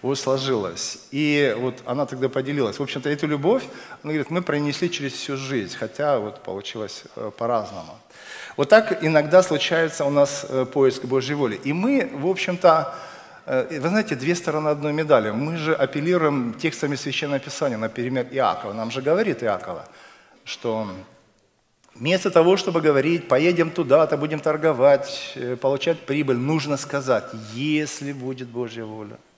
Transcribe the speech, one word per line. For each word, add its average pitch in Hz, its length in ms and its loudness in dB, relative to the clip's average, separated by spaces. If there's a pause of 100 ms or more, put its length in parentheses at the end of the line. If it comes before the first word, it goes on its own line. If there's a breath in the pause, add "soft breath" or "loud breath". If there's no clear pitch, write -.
Вот 135 180 -2
сложилось. 131 800 -2 (120)
И 143 460 2
вот 123 280 -4
она 131 200 -2
тогда 131 240 -2
поделилась. 131 500 -2
В 143 40 -2
общем-то, 135 260 -4
эту 147 180 -2
любовь, 156 360 0 (400 loud breath)
она 151 100 -6
говорит, 151 160 -4
мы 170 120 -2
пронесли 147 480 -2
через 139 240 -6
всю - 240 -6
жизнь, 131 400 -4
хотя 139 420 0
вот 104 240 -8
получилось, 101 600 -10 (120)
э, 107 220 -8
по-разному. 110 580 -4 (640 loud breath)
Вот 139 120 0
так 214 340 6
иногда 156 400 6
случается 160 640 0
у 139 40 2
нас, 143 400 2
э, 131 160 0
поиск 131 400 2
Божьей 131 300 0
воли. 131 280 -2
И 139 100 -2
мы, 233 400 0
в 147 140 -4
общем-то, 175 680 4 (520 loud breath)
э, 131 340 -2
вы 143 100 0
знаете, 208 260 0
две 139 200 0
стороны 156 340 -2
одной 147 240 -2
медали. 147 380 4
Мы 147 260 -2
же 160 160 0
апеллируем 147 800 0
текстами 151 420 -2
Священного 143 440 -4
Писания, 135 380 -4
например, 123 540 -2
Иакова. 104 420 0
Нам 113 180 -6
же 131 100 -6
говорит 165 420 0
Иакова, 98 440 -4 (560 loud breath)
что 110 440 -6 (1080)
вместо 180 340 0
того, 175 280 6
чтобы 170 240 0
говорить, 147 460 4
«Поедем 165 440 4
туда-то, 151 460 4
будем 151 220 -4
торговать, 143 960 2
э, 123 200 -4
получать 139 440 0
прибыль», 139 380 0
нужно 143 400 0
сказать, 143 480 -2 (280)
«Если 143 600 -2
будет 127 340 -8
Божья 117 380 -8
воля». 110 320 -14 (200)